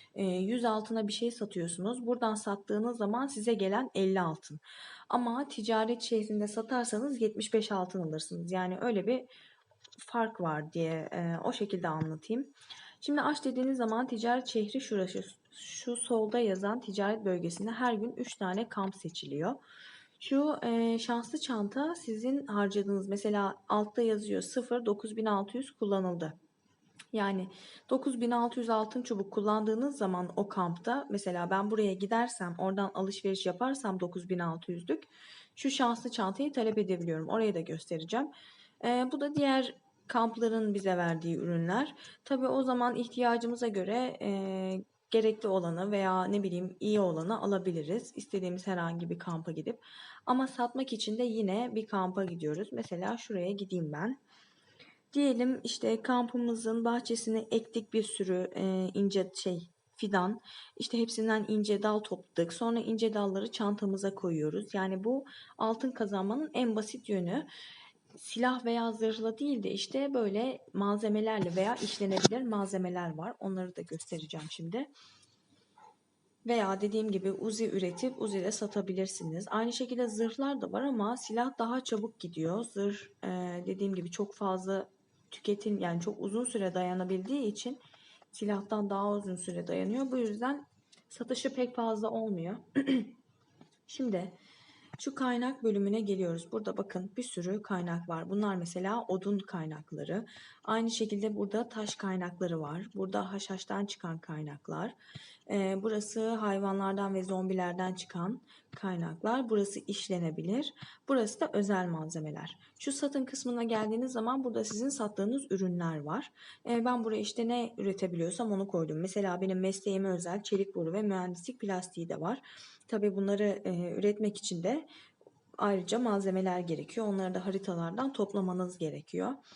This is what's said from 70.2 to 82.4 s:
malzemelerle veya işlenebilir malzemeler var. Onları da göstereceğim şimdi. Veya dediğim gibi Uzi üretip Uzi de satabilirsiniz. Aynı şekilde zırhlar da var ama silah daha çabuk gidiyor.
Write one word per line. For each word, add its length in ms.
malzemelerle 840
veya 200
işlenebilir 680
malzemeler 720
var. 240
Onları 360
da 60
göstereceğim 680
şimdi. 400
Veya 360
dediğim 300
gibi 200
Uzi 380
üretip 520
Uzi 220
de 80
satabilirsiniz. 1000
Aynı 240
şekilde 340
zırhlar 540
da 100
var 100
ama 360
silah 420
daha 240
çabuk 360
gidiyor. 440